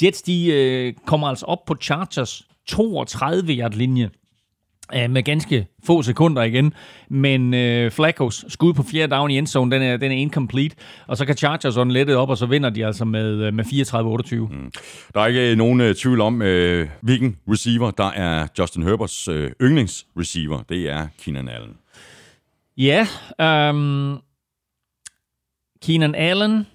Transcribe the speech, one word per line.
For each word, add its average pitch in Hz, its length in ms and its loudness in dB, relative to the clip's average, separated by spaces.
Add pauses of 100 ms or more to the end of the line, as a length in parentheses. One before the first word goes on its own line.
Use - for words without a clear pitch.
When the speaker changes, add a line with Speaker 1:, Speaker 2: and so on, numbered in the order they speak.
Speaker 1:
Jets, 190 200 2
de, 175 240 0
øh, 131 480 2 (120)
kommer 151 220 0
altså - 180 -6
op 175 180 -4
på 156 160 -4
Chargers 147 640 -6 (240)
toogtredive 170 880 -2
yard 117 200 -2
linje, 123 380 0 (840)
øh, 123 160 -2
med 131 120 0
ganske 147 440 0 (180)
få 170 180 4
sekunder 127 400 2
igen. 127 300 2 (360)
Men, 135 460 2
øh, 120 360 2
Flaccos 151 580 0
skud 165 260 2
på 139 80 2
fjerde 151 320 -2
down 143 160 2
i 135 80 0
endzone, 135 320 0
den 131 120 2
er, 123 140 0
den 135 160 -2
er 131 40 -2
incomplete. 139 600 -2 (300)
Og - 100 -4
så 139 100 -2
kan 139 100 0
Chargers 143 400 -2
on 123 140 2
lettet 135 260 2
op, 131 140 2
og 120 80 -2
så 120 80 -2
vinder 135 240 0
de 110 160 -4
altså 107 180 -4
med, 110 380 -2
øh, 107 120 -2
med 110 100 -2
fireogtredive 120 460 -2
otteogtyve. 113 420 -4
Speaker 2:
Mm. 67 180 -12 (440)
Der 101 60 2
er 107 60 4
ikke, 123 240 2
øh, 113 60 4
nogen, 120 240 4
øh, 107 140 4
tvivl 123 260 2
om, 113 220 2
øh, 87 460 2 (120)
hvilken 117 360 0 (140)
receiver, 117 400 0
der 95 200 -2
er 82 360 -2 (120)
Justin 82 240 -2
Herberts, 98 460 -2
øh, 76 220 -4 (120)
yndlingsreceiver. 87 1080 -2
Det 85 220 -6
er 78 160 -6 (180)
Keenan 67 240 -8
Allen. 55 280 -16 (1000)
Speaker 1:
Ja, 147 300 4 (340)
øhm, 147 760 0 (1700)
Keenan 160 320 2
Allen. 208 600 0